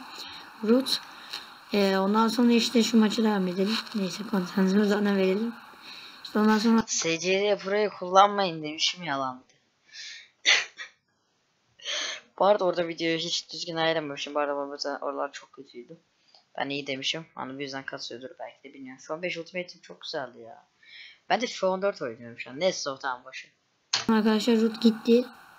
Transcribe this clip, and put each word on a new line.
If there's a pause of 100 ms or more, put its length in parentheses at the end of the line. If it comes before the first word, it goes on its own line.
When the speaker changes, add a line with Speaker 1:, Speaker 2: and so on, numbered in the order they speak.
(680)
Speaker 1:
root. (720)
Ee,
ondan
sonra
işte
şu
maçı
devam
edelim. (180)
Neyse
kontentimizi
ona
verelim. (680)
İşte
ondan
sonra
Speaker 2:
S
C
R
Pro'yu
kullanmayın
demişim,
yalandı. (1000)
<laughs>
Bu
arada
orada
videoyu
hiç
düzgün
ayarlamamışım.
Bu
arada
bu
yüzden
oralar
çok
kötüydü. (600)
Ben
iyi
demişim.
Hani
bu
yüzden
kasıyordur
belki
de,
bilmiyorum.
Şu
an
beş
Ultimate'im
çok
güzeldi
ya. (640)
Ben
de
şu
an
dört
oynuyorum
şu
an.
Neyse
o
tamam,
boş
ver.
Speaker 1:
Arkadaşlar
root
gitti. (340)